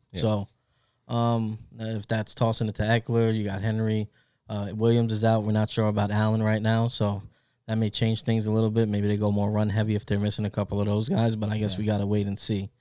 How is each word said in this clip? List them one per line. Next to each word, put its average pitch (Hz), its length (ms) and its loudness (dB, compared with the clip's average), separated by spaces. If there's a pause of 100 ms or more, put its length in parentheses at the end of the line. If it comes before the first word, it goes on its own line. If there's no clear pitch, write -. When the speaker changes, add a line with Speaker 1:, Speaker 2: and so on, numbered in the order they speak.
(120)
Speaker 1:
Yeah. 92 100 -6
Speaker 2:
So, 107 260 0 (600)
um, 117 500 0 (220)
if 113 280 -8
that's 110 280 -4
tossing 113 320 0
it 107 80 -6
to 110 80 -2
Eckler, 113 520 2
you 107 100 -2
got 98 160 -4
Henry. 107 480 0 (400)
Uh, 101 260 -6
Williams 117 360 4
is 107 120 -2
out. 113 200 4
We're 107 100 0
not 107 180 2
sure 110 160 0
about 104 240 0
Allen 110 320 2
right 107 180 0
now, 113 260 2
so 104 360 -2 (440)
that 110 100 -2
may 110 120 0
change 113 340 0
things 113 220 0
a 107 60 0
little 110 180 2
bit. 110 180 2
Maybe 104 200 0
they 104 100 2
go 104 140 0
more 101 180 0
run 107 200 0
heavy 107 260 0
if 104 100 -4
they're 101 140 0
missing 104 260 -2
a 98 60 -2
couple 101 280 -2
of 101 80 0
those 107 220 0
guys, 113 260 2
but 107 140 -4
I 107 80 -2
guess 104 160 -2
Speaker 3:
Yeah. 92 60 -6
Speaker 2:
we 107 60 -2
gotta 101 200 0
wait 101 220 0
and 98 100 -4
see. 98 320 -4 (120)